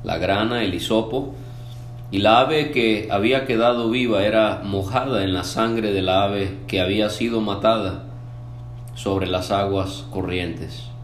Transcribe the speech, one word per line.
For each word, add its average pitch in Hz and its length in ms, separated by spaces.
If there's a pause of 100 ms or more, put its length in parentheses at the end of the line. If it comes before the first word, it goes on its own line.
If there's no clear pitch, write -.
la 82 140
grana, 107 460
el 92 100
hisopo, 110 600 (760)
y 98 80
la 107 200
ave 147 320
que 110 400
había 120 340
quedado 120 440
viva 113 340
era 107 400
mojada 101 600
en 95 100
la 90 100
sangre 113 480
de 95 100
la 92 220
ave 98 440
que 95 120
había 101 300
sido 117 320
matada 104 600 (920)
sobre 98 320
las 92 240
aguas 98 600
corrientes. 87 800 (140)